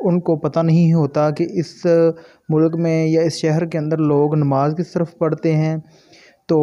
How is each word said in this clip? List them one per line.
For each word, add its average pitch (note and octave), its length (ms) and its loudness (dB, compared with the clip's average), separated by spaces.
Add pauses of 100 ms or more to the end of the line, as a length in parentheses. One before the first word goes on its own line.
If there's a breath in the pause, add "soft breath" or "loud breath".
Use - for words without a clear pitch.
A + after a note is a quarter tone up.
उनको E3+ 320 0
पता D3+ 240 -2
नहीं E3 320 4
होता D3+ 380 0
कि E3 120 -4 (120)
इस E3 180 -4 (760 loud breath)
मुल्क D#3+ 280 2
में D#3+ 280 0
या D#3+ 160 2
इस D#3+ 200 -4
शहर E3 240 0
के E3 120 -6
अंदर D#3 280 -2
लोग D3 300 2
नमाज C#3+ 400 0
किस F3 180 -6
तरफ E3+ 260 -4
पढ़ते D#3+ 340 -2
हैं। D#3 220 -2 (720 soft breath)
तो E3 140 2